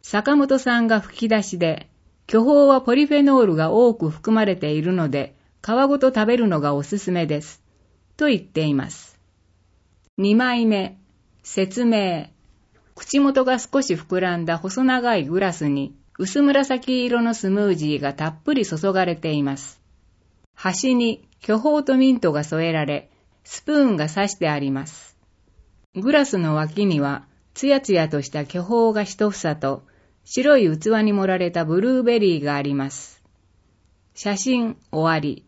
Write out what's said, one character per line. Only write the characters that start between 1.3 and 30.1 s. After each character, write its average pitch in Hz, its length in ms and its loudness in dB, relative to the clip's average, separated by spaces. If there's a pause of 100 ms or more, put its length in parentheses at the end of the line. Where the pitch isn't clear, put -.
し 175 160 -8
で、 160 300 -2 (380)
巨 226 180 4
峰 285 220 8
は 262 140 6
ポ 240 140 0
リ 285 120 4
フ 294 80 0
ェ 285 80 6
ノ 269 180 6
ー 226 40 6
ル 170 100 2
が 156 160 0
多 233 220 4
く 165 160 -2
含 214 240 -4
ま 220 120 2
れ 190 100 0
て 151 160 -6
い 151 100 -2
る 175 120 -2
の 165 160 -2
で、 135 260 -6 (260)
皮 - 60 -14 (200)
ご 277 120 0
と 262 140 4
食 214 120 2
べ 240 120 2
る 233 100 2
の 165 140 0
が 143 140 0
お 143 80 -4
す 202 140 -6
す 185 140 -4
め 175 140 0
で 151 160 -4
す。 - 200 -20 (540)
と 302 120 0
言 226 120 2
っ - 20 -8
て - 200 -6
い 151 120 0
ま 135 160 -4
す。 - 300 -20 (1000)
二 202 180 2
枚 240 300 0
目。 196 320 -2 (460)
説 190 400 -4
明。 202 440 0 (680)
口 - 240 -2
元 277 240 2
が 254 160 0
少 - 220 -2
し 190 140 -2
膨 185 260 -4
ら 180 160 -2
ん 170 80 -6
だ 165 120 -4
細 190 280 -4
長 240 320 0
い 147 80 -2
グ 175 160 -2
ラ 190 100 0
ス 156 160 -4
に、 139 260 -4 (240)
薄 190 240 -2
紫 269 640 0
色 240 180 0
の 233 120 0
ス 196 160 -4
ム 202 180 0
ー 185 80 2
ジ 151 200 -4
ー 131 40 -4
が 139 140 -4
た 156 140 -6
っ 156 160 -8
ぷ 302 100 -2
り 240 120 0
注 185 280 -4
が 190 100 2
れ 175 140 -2
て 160 140 -6
い 147 120 0
ま 139 140 -4
す。 - 240 -20 (720)
端 247 420 -2
に 233 320 -2 (140)
巨 220 180 0
峰 294 240 0
と 269 140 2
ミ 262 160 6
ン 233 80 0
ト 175 100 2
が 147 140 -2
添 160 220 -2
え 170 40 -2
ら 156 140 -2
れ、 143 240 -6 (340)
ス - 200 -18
プ 294 100 -2
ー 294 100 4
ン 226 140 4
が 151 100 -2
刺 196 220 -2
し - 60 -10
て 170 120 -2
あ 147 100 0
り 139 140 -4
ま 139 160 -6
す。 - 260 -20 (840)
グ 208 160 -2
ラ 285 140 4
ス 208 120 -4
の 160 180 0
脇 156 300 -2
に 160 160 2
は、 139 240 -6 (280)
つ - 140 -4
や 277 120 4
つ 240 140 -2
や 160 160 2
と 147 140 -4
し 131 60 -12
た 147 160 -8
巨 175 180 -8
峰 226 300 0
が 208 100 -2
一 208 260 -2
房 165 260 -4
と、 139 280 -6 (400)